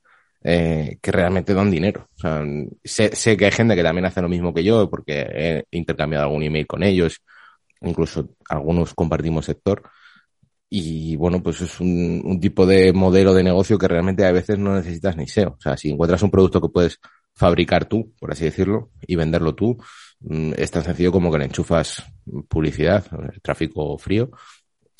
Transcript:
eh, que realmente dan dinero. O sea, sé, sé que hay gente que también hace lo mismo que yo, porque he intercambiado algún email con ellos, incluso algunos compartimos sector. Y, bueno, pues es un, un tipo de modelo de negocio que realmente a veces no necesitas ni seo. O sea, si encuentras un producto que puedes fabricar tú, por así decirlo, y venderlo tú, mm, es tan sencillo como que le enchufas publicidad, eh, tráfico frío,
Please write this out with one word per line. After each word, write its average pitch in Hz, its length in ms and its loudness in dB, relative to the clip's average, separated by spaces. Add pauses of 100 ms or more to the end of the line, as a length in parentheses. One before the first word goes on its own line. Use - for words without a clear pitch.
(480)
eh, 82 540 0
que - 80 -6
realmente 92 440 0
dan 98 160 2
dinero. 90 460 -2
O - 40 -20
sea, 78 240 -4 (400)
sé, - 320 -2
sé 113 200 2
que 101 100 4
hay 98 40 6
gente 113 240 2
que 87 80 2
también 85 240 0
hace 92 160 -4
lo 87 60 -2
mismo 87 260 -2
que 82 80 -2
yo, 104 260 2
porque 71 400 -6
he 76 440 -4
intercambiado 76 540 -4
algún 76 180 -2
email 76 240 -4
con 80 160 -4
ellos, 90 360 0 (600)
incluso 80 500 -4 (180)
algunos 78 460 -2
compartimos 80 520 -2
sector. 95 360 -4 (840)
Y, 80 480 -6
bueno, 87 260 0
pues 82 180 -4
es 87 200 -8
un, 87 440 -2
un 92 160 -2
tipo 95 260 2
de 92 260 6
modelo 95 420 6
de 95 100 6
negocio 92 340 2
que 92 100 2
realmente 90 360 0
a 92 80 4
veces 92 260 0
no 98 160 -2
necesitas 87 420 -4
ni 71 120 -8
seo. - 300 0
O - 20 -20
sea, 71 160 -4
si 76 140 -6
encuentras 85 320 0
un 101 80 2
producto 92 300 4
que 82 80 -2
puedes 85 300 0 (360)
fabricar 87 500 2
tú, 110 340 -4
por 78 140 -10
así 80 120 -8
decirlo, 98 460 -2 (160)
y 90 80 -2
venderlo 82 400 0
tú, 117 240 -2 (420)
mm, 78 360 -4
es 78 140 -2
tan 82 140 -2
sencillo 87 280 0
como 87 180 2
que 78 80 0
le 69 80 -2
enchufas - 580 -2 (440)
publicidad, 80 640 0
eh, 78 300 -14
tráfico 76 560 -6
frío, 113 320 -4 (680)